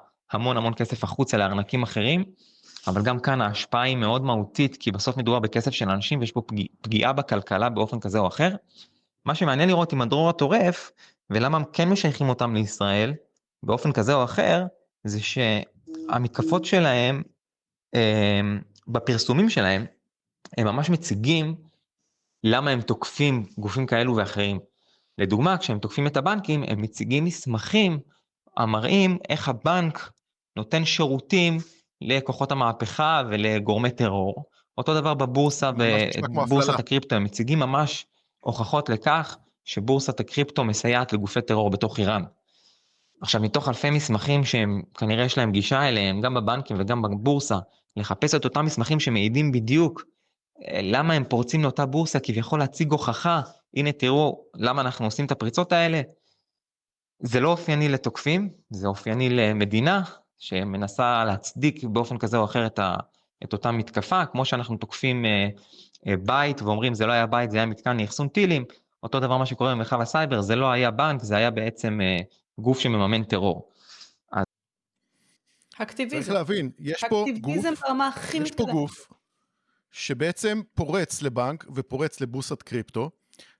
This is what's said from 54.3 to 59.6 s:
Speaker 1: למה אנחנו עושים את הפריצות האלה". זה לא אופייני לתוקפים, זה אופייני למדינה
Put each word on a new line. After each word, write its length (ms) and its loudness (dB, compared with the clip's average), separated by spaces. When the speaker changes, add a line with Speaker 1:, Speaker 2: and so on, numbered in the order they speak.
Speaker 1:
למה 260 0
אנחנו 240 -2
עושים 200 -2
את 60 -2
הפריצות 400 -2
האלה". 300 2
זה 200 0
לא 120 4
אופייני 380 2
לתוקפים, 600 0
זה 180 -4
אופייני 420 0
למדינה 720 2